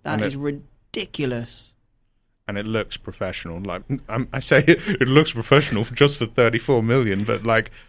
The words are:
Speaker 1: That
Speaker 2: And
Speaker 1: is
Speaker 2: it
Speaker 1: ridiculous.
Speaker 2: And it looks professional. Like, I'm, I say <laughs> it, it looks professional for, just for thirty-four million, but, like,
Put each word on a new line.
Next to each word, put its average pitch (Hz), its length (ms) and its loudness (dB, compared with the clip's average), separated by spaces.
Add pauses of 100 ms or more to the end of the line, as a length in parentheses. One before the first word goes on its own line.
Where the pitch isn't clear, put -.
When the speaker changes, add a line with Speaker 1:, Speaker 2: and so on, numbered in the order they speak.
Speaker 1:
That 104 120 -6
Speaker 2:
And 107 100 -2
Speaker 1:
is 135 100 -4
Speaker 2:
it 139 40 -10 (540)
Speaker 1:
ridiculous. 127 800 -6 (760)
Speaker 2:
And 101 80 -6
it 104 100 -6
looks 110 300 -4
professional. 90 640 -10
Like, 95 220 -8 (260)
I'm, 123 240 -4
I 139 80 -6
say 135 180 4
<laughs> - 80 2
it, 160 220 6
it 135 200 0
looks 151 240 4
professional 120 520 2
for, 120 100 -12
just 143 240 4
for 117 80 -2
thirty-four 120 560 2
million, 110 420 0
but, 107 200 -4
like, 113 260 0 (180)